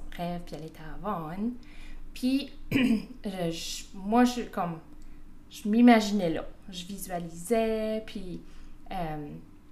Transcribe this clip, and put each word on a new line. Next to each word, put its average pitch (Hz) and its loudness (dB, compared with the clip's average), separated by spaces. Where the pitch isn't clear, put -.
de - -8
rêve », 175 -4
puis - -12
elle 160 -10
était - -14
à 151 -8
Vaughan. 185 -4
Puis, 269 0
<clears throat> - -8
je, 202 2
je, - -6
moi, 208 6
je, 240 2
comme, 170 -4
je - -8
m'imaginais 214 8
là, - -2
je 180 -10
visualisais, 214 -2
puis, 180 -8
euh, 156 -4